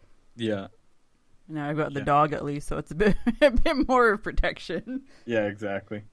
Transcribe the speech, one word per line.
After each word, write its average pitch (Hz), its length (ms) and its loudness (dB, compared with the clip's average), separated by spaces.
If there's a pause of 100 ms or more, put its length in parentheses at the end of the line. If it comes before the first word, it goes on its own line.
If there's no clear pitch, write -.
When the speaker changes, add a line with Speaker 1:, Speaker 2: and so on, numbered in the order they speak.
(360)
Speaker 1:
Yeah. 107 320 -4 (840)
Speaker 2:
Now 151 200 -8
I've 151 60 -4
got 147 180 -4
the 143 60 -6
Speaker 1:
Yeah. 135 60 -6
Speaker 2:
dog 147 260 4
at - 140 -6
least, 143 240 -8
so 151 80 -4
it's - 140 -10
a 143 40 -12
bit, 196 220 4 (120)
<laughs> - 120 0
a 294 100 8
bit 269 380 4
more 240 220 4
of 202 120 -2
protection. 180 760 -6 (240)
Speaker 1:
Yeah, 113 220 0
exactly. 101 640 -8